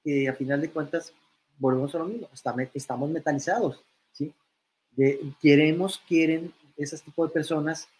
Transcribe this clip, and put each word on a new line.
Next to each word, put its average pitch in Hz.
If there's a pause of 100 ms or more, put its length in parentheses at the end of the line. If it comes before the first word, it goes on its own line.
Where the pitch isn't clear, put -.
que 139
a 127
final 139
de 156
cuentas 156 (460)
volvemos 131
a 165
lo 160
mismo, 220
está -
me-, 127
estamos 135
metalizados, 160 (300)
¿sí? - (600)
De, 139 (200)
queremos, 156
quieren 165 (240)
esas 147
tipo 160
de 156
personas, 156 (120)